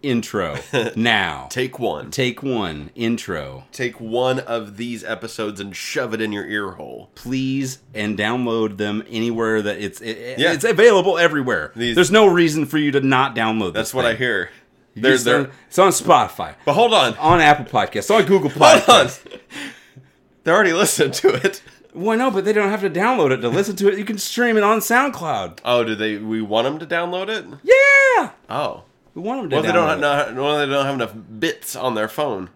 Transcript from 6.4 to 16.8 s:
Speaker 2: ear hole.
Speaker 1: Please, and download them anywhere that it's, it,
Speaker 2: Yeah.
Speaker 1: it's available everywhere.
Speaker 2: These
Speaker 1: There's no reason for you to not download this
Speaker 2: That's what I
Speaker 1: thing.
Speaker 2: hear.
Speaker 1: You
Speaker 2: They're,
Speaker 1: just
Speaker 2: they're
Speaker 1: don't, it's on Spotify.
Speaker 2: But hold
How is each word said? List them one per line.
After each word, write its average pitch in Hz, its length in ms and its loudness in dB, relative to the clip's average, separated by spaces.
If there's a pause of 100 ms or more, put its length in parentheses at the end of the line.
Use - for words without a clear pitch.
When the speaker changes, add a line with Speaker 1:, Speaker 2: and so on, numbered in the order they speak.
Speaker 2:
ear 101 260 -6
hole. 60 420 -16
Speaker 1:
Please, 131 640 -4 (160)
and 104 220 -4
download 113 600 -2
them 104 340 -4
anywhere 113 520 -2
that 101 160 -4
it's, 101 220 -8
it, 117 380 -10
Speaker 2:
Yeah. 165 140 2
Speaker 1:
it's 165 120 -4
available 196 540 4
everywhere. 127 580 0
Speaker 2:
These 120 200 -4
Speaker 1:
There's 170 160 4
no 214 140 8
reason 165 400 4
for 156 120 -2
you 147 140 2
to 139 80 2
not 135 340 2
download 113 400 -2
this 110 160 -2
Speaker 2:
That's - 40 -14
what 127 120 -2
I 117 40 2
Speaker 1:
thing. 107 80 -4
Speaker 2:
hear. 110 320 -4 (440)
Speaker 1:
You 107 80 -10
Speaker 2:
They're, 131 100 4
Speaker 1:
just 120 140 2
Speaker 2:
they're 127 180 4
Speaker 1:
don't, - 80 -12 (160)
it's - 100 -2
on 185 120 6
Spotify. 104 640 2 (100)
Speaker 2:
But 143 80 0
hold 220 220 4